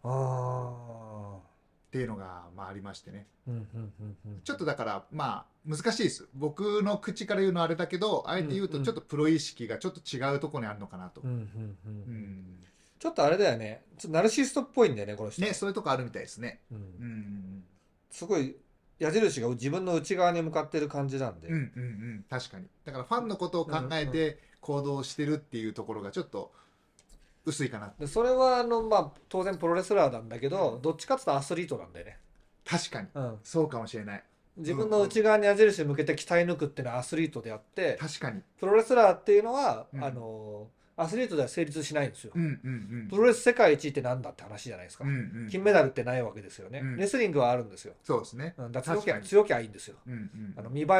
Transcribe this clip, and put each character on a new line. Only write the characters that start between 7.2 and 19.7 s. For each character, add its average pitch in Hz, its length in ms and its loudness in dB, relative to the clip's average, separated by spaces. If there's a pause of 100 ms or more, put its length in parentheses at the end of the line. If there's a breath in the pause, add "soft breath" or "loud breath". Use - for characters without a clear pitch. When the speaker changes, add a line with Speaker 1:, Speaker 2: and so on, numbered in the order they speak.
Speaker 2:
か 214 80 -2
ら 190 60 2
言 196 100 4
う - 20 4
の 175 60 0
は 170 60 2
あ 165 40 2
れ 165 60 0
だ 165 140 -2
け 180 100 -4
ど、 190 280 0
あ 180 120 -2
え 160 60 -2
て 143 100 -2
言 196 80 -2
う 190 60 -2
と、 156 60 -6
Speaker 1:
う - 20 -2
ん - 20 -2
う 139 40 -2
ん。 - 20 -2
Speaker 2:
ち 135 60 0
ょ - 20 2
っ - 20 -6
と - 60 -10
プ - 160 -10
ロ 151 120 4
意 160 120 4
識 - 260 -10
が 110 100 -4
ち 185 100 -6
ょ - 20 -4
っ 147 40 -6
と - 80 -16
違 - 200 -8 (140)
う 139 40 2
と 147 120 -4
こ 143 80 -6
ろ 117 60 -4
に 104 60 -6
あ 104 40 -8
る 104 40 -14
の 101 80 -12
か 95 100 -14
な 90 120 -12
と。 - 120 -20
Speaker 1:
う 135 60 -8
ん 127 40 -4
う - 20 -2
ん 123 40 -2
う - 20 -4
ん 110 60 -6
う 101 440 -12
ん。 107 260 -12
Speaker 2:
う 113 40 -10
ん。 95 460 -14 (360 soft breath)
Speaker 1:
ち - 60 -4
ょ - 20 -2
っ 330 60 -4
と 160 100 4
あ 147 60 6
れ 175 60 4
だ 190 140 6
よ 117 80 2
ね。 110 240 -8 (160)
ち - 80 -12
ょ - 20 -8
っ 156 40 -6
と 156 40 4
ナ 170 60 6
ル 220 60 8
シ 254 180 2
ス - 60 -6
ト 269 100 0
っ - 100 -8
ぽ 240 140 8
い 160 40 6
ん 131 40 -2
だ 104 60 -4
よ 101 80 -6
ね、 104 80 -6
こ - 80 -8
の - 60 -6
人。 - 120 -4
Speaker 2:
ね、 202 100 0
そ - 140 -4
う - 20 0
い 196 40 -2
う - 20 -6
と 202 80 -4
こ 156 80 0
あ 131 60 2
る 127 80 -2
み 120 60 -10
た 98 100 -8
い - 20 -6
で - 60 -14
す - 100 -16
ね。 117 220 -10 (100)
Speaker 1:
う 120 40 -14
ん。 - 20 -10
Speaker 2:
う 104 40 -10
ん 101 40 -12
う - 20 -12
ん 92 160 -16
う 120 60 -8
ん。 101 560 -10 (460)
Speaker 1:
す - 140 -14
ご 175 140 2
い 131 180 -2 (440)
矢 156 100 2
印 190 300 4
が 117 80 0
自 123 200 -2
分 180 160 -2